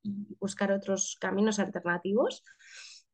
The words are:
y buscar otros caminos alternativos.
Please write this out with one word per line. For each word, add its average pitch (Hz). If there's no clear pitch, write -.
y 202
buscar 196
otros 196
caminos 202
alternativos. 190